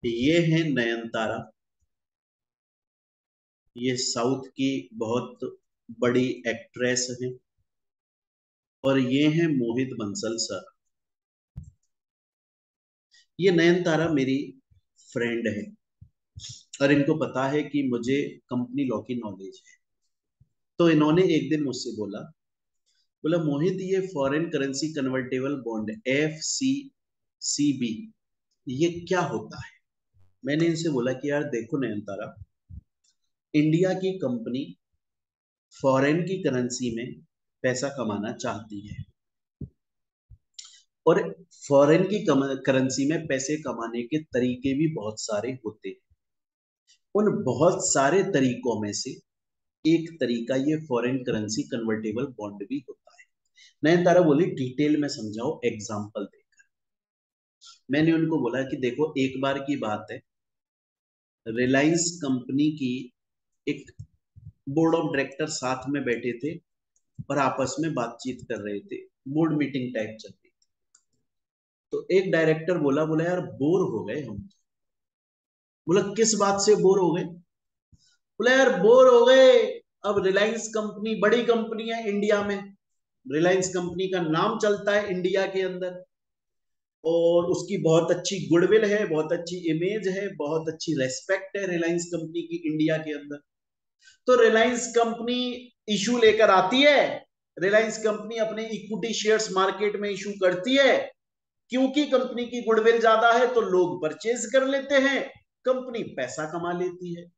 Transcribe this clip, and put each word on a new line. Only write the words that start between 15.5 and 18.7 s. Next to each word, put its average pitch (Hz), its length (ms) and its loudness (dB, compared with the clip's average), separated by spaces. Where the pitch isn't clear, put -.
और 139 100 4
इनको 147 240 4
पता 127 320 -2
है 147 160 -2
कि 139 260 -2
मुझे 123 500 -2
कंपनी 127 340 -4